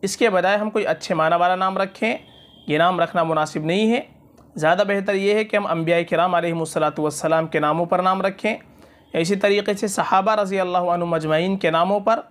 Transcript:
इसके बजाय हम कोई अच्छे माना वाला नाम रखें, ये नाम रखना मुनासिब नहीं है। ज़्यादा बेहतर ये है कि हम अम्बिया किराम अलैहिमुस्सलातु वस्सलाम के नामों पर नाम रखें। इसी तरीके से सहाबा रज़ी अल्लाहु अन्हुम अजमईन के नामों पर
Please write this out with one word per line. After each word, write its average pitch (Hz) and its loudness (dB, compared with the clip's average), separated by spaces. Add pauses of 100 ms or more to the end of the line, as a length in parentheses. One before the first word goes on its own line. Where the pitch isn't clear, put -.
इसके 202 2
बजाय 185 2
हम 214 -2
कोई 208 -2
अच्छे - -2
माना 160 2
वाला 180 2
नाम 190 -2
रखें, 196 -4 (500)
ये 147 0
नाम 175 2
रखना 170 0
मुनासिब 156 -2
नहीं 202 2
है। - -2 (500)
ज़्यादा 165 2
बेहतर 196 -2
ये 196 0
है 220 0
कि 214 -2
हम 202 0
अम्बिया 165 0
किराम 170 0
अलैहिमुस्सलातु 160 -2
वस्सलाम 160 0
के 156 -2
नामों 151 0
पर 180 0
नाम 190 0
रखें। 196 -2 (600)
इसी 170 0
तरीके 202 0
से 202 -4
सहाबा 190 0
रज़ी 196 -2
अल्लाहु 180 0
अन्हुम 170 0
अजमईन 160 0
के 175 0
नामों 175 2
पर 220 0